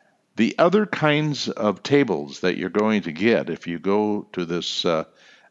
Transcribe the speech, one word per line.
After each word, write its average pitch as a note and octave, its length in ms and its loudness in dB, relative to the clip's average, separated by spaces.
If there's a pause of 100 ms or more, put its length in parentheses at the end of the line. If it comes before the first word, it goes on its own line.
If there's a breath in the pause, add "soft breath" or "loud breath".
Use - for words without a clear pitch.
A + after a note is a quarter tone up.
(360 loud breath)
The A2 220 2
other G3 280 4
kinds D3+ 640 0
of G2+ 320 -2
tables F#2 580 0
that F2+ 160 0
you're F2 140 -6
going G#2+ 320 2
to E2 100 -6
get E2+ 380 2
if - 160 -8
you E2+ 120 -6
go G#2 540 -2
to F2+ 140 -4
this, F2 400 -4
uh, D#2+ 180 0 (460 soft breath)